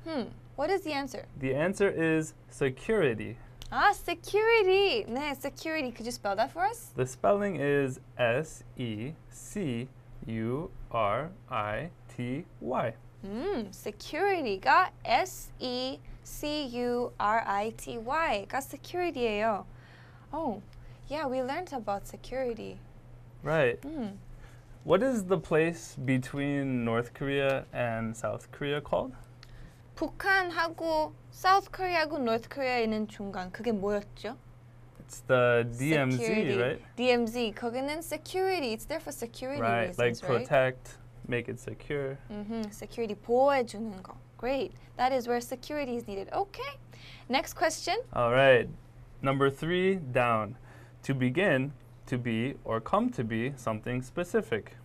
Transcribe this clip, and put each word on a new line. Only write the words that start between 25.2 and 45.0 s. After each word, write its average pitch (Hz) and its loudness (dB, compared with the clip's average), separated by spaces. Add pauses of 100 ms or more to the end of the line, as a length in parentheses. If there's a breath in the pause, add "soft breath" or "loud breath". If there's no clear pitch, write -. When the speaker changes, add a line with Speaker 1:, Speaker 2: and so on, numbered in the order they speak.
Speaker 2:
the 180 4
place 165 2
between 131 0
North 117 2
Korea 139 0
and 113 -2
South 110 -4
Korea 147 -2
called? 185 -2 (840 loud breath)
Speaker 1:
북한하고 330 0 (180)
South 381 4
Korea하고 330 0
North 226 0
Korea 254 0
있는 214 0
중간, 190 -8
그게 233 -2
뭐였죠? 202 -2 (600)
Speaker 2:
It's - -16
the 123 6 (100)
D 147 4
M 135 4
Z, 123 2
Speaker 1:
Security. 214 2
Speaker 2:
right? 123 0 (140)
Speaker 1:
D 247 4
M 240 6
Z, 226 -2
거기는 240 -4
security. 320 -2
It's 220 -6
there 311 -4
for 294 -10
security 254 -6
Speaker 2:
Right, 113 0
like 120 2
Speaker 1:
reasons, - -12
right? 123 0
Speaker 2:
protect, 131 2 (320)
make 120 -2
it 117 -8
secure. 139 -6 (160)
Speaker 1:
Mm-hmm. 208 -6
Security, 208 -6
보호해주는 233 2
거. - -16 (240)
Great. 254 0 (240 loud breath)
That 254 2